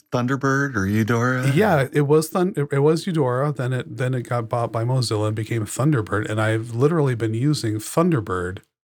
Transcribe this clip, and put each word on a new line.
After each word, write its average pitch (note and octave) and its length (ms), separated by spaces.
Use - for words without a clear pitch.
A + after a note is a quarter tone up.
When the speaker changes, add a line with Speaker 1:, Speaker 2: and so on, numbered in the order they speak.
Speaker 1:
Thunderbird C3+ 640
or F#2+ 100
Eudora? A#2+ 680
Speaker 2:
Yeah, D#3 400
it D3 100
was D#3 280
Thun-, F#3+ 260
it, C#3+ 160
it C#3 80
was D#3+ 280
Eudora. C#3+ 440
Then B2+ 220
it, A#2+ 240
then B2+ 160
it B2 100
got A#2+ 260
bought A#2 220
by A2+ 120
Mozilla A#2 440
and G#2+ 80
became A2 300
Thunderbird. A2+ 640
And G#2+ 120
I've A2+ 340
literally C#3+ 400
been A2 180
using A#2+ 420
Thunderbird G2 840